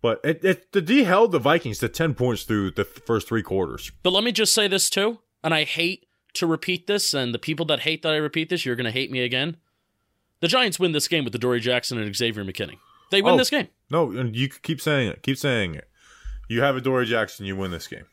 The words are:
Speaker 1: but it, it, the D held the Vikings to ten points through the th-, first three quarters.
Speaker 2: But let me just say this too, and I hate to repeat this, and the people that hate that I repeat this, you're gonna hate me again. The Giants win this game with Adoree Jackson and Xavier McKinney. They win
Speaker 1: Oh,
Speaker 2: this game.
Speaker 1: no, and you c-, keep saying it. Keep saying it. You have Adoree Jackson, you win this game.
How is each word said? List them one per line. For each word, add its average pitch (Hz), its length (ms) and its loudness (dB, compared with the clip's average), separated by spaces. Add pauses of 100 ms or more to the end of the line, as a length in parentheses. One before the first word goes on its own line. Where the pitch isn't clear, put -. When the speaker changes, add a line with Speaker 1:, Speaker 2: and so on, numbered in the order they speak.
Speaker 1:
but 113 220 0
it, 160 200 -2
it, 185 280 0
the 196 100 4
D 240 220 4
held 196 280 6
the 165 60 2
Vikings 139 400 2
to 117 100 -2
ten 160 260 0
points 123 300 0
through 101 280 2
the 101 120 0
th-, - 220 -12
first 110 220 0
three 113 140 0
quarters. 95 500 -4 (100)
Speaker 2:
But 185 100 2
let 202 120 2
me 233 80 0
just 208 220 2
say 208 120 2
this 190 220 2
too, 214 320 0 (240)
and 160 80 2
I 156 120 2
hate 170 420 -2 (280)
to - 120 0
repeat 170 400 0
this, 202 260 0
and 123 220 0
the 117 40 -4
people 156 280 -2
that 151 140 0
hate 160 220 -2
that 156 100 0
I 156 40 2
repeat 156 320 -2
this, 180 160 -2
you're 123 120 0
gonna 120 160 -2
hate 131 180 -2
me 127 100 -2
again. 127 360 -2 (840)
The 170 80 2
Giants 240 300 0
win 175 140 0
this 151 160 -2
game 160 160 0
with 117 100 -6
Adoree 120 260 0
Jackson 123 380 -2
and 104 180 -6
Xavier 110 280 -2
McKinney. 95 340 -8 (320)
They 196 100 4
win 240 140 6
Speaker 1:
Oh, - 20 8
Speaker 2:
this 262 140 4
game. 294 180 0 (220)
Speaker 1:
no, 147 220 2
and 117 220 -2
you 123 120 0
c-, - 160 -10
keep 156 180 -4
saying 139 300 0
it. - 120 -10
Keep 135 140 -2
saying 110 380 0
it. 69 140 -14 (600)
You 117 140 0
have 139 140 2
Adoree 127 300 2
Jackson, 110 380 -2
you 98 120 -4
win 95 140 -4
this 85 160 -8
game. - 260 -14